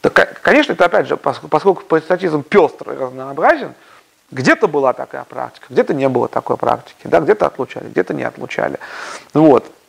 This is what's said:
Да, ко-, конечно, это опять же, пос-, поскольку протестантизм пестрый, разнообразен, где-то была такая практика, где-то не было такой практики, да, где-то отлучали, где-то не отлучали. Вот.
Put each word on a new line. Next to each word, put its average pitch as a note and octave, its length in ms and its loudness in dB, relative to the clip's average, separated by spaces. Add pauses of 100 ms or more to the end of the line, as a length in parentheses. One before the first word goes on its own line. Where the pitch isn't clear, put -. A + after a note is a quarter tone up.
Да, - 80 2
ко-, - 320 2
конечно, B3 320 2
это F3 100 2
опять E3+ 240 2
же, C#3+ 80 0
пос-, C#3+ 320 -6
поскольку D#3+ 360 2
протестантизм D#3+ 600 -2
пестрый, C#3+ 540 2
разнообразен, C#3 760 -2 (580)
где-то F#3+ 360 0
была C#3+ 240 2
такая C3 320 -8
практика, B2+ 460 -12
где-то F3+ 240 0
не C3+ 160 0
было B2 180 0
такой - 300 -4
практики, - 500 -4
да, E3 140 4
где-то D#3 240 2
отлучали, - 420 -6
где-то - 260 -2
не C2+ 100 -6
отлучали. - 560 -6 (540)
Вот. D3 300 6 (260)